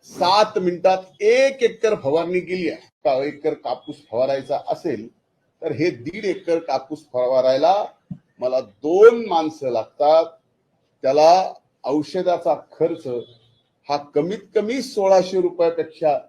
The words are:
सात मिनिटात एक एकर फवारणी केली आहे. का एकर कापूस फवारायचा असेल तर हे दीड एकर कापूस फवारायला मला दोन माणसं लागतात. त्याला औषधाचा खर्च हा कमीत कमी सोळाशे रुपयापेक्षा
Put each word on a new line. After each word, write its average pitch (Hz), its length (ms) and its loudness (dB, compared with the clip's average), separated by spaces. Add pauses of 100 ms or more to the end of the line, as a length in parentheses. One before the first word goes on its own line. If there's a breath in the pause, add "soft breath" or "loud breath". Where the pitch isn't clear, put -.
सात 202 560 0
मिनिटात 185 640 -2
एक 262 400 2
एकर 220 400 0
फवारणी 170 380 -2
केली 170 300 -6
आहे. - 200 -16 (140)
का 135 200 0
एकर 147 300 -4
कापूस 135 420 -10 (140)
फवारायचा 135 580 -4
असेल 123 400 -6 (540)
तर 156 100 -6
हे 151 180 -2
दीड 156 340 -12
एकर 170 340 -2
कापूस 147 400 -6 (140)
फवारायला 131 720 2 (540)
मला 127 220 -2
दोन 214 680 4
माणसं 156 440 -4
लागतात. 147 540 2 (760)
त्याला 156 500 4 (320)
औषधाचा 165 720 -2
खर्च 160 520 -6 (840)
हा 143 80 -2
कमीत 143 420 -4 (160)
कमी 220 280 -2
सोळाशे 190 580 0
रुपयापेक्षा 165 800 -2 (100)